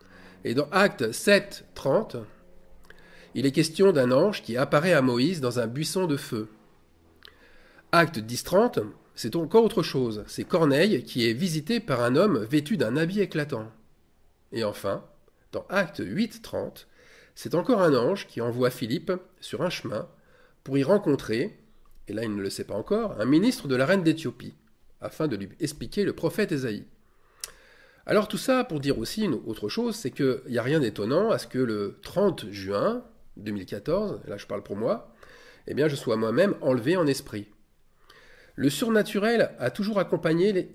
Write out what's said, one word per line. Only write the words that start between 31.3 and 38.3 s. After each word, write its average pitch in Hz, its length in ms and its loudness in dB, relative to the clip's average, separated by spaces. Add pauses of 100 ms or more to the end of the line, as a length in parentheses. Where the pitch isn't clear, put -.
à 156 80 2
ce - 80 -12
que - 100 -6
le 107 460 -2
trente 180 480 0
juin 101 520 -2 (320)
deux 107 160 -8
mille 98 140 -6
quatorze, 151 640 -4
là 101 100 -8
je - 80 -16
parle 101 160 -6
pour - 140 -8
moi, 143 360 -4 (540)
eh - 80 -8
bien 151 140 2
je 143 80 0
sois 117 220 -2
moi-même 120 440 2
enlevé 131 360 2
en 165 100 2
esprit. 113 400 -4 (1080)